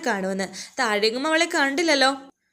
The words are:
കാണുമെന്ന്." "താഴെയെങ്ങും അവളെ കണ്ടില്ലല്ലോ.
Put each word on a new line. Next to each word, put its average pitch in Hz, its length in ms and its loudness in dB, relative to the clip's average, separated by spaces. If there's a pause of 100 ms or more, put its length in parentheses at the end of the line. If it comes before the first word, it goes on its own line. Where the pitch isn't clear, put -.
കാണുമെന്ന്." 190 420 -2 (320)
"താഴെയെങ്ങും 226 480 0
അവളെ 330 280 2
കണ്ടില്ലല്ലോ. 277 600 2 (360)